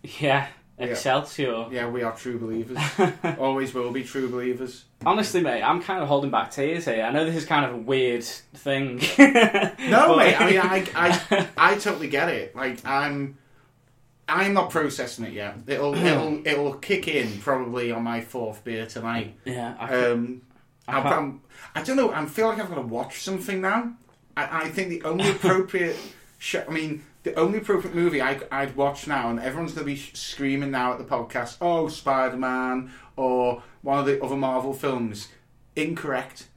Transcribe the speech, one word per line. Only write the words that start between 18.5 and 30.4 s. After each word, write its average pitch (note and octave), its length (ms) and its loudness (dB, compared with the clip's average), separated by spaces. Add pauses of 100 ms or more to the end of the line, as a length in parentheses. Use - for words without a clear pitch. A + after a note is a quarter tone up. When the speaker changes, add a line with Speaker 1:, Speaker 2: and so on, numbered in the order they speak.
Speaker 2:
beer A2 220 -6
tonight. A2+ 500 -6 (100)
Speaker 1:
Yeah, B2 340 -6
I A#2 80 -8
can't, B2 240 2
Speaker 2:
Um, A#2+ 300 -2 (460)
Speaker 1:
I C#3 100 0
Speaker 2:
I'm, C3+ 60 0
Speaker 1:
can't C#3 120 2
Speaker 2:
I'm, C#3+ 260 -4 (340)
I D#3 80 -4
don't C4 140 0
know. A#3+ 140 4
I D3+ 140 -2
feel A3 220 0
like A3 120 0
I've G3 100 -6
gotta D3+ 120 -4
watch A#2+ 420 -8
something F#3+ 380 -4
now. A3+ 320 0 (420)
I, D#3 300 -2
I E3 40 -6
think F3+ 200 -4
the E3+ 140 -6
only F3+ 280 0
Speaker 1:
<laughs> - 0 -
Speaker 2:
appropriate F#3 640 2 (440)
sh-, - 160 -6 (120)
I - 40 -8
mean, D#3 320 -4 (200)
the E3 120 -4
only F#3+ 240 4
appropriate F#3 360 0
movie E3+ 260 4
I, C3+ 180 0 (120)
I'd C3+ 240 -2
watch C#3 320 0
now, B2+ 220 -2
and A#2 100 -2
everyone's C#3+ 340 -4
gonna D#3 120 -6
be C#3+ 100 -2
sh-, - 220 -14
screaming C#3 540 -2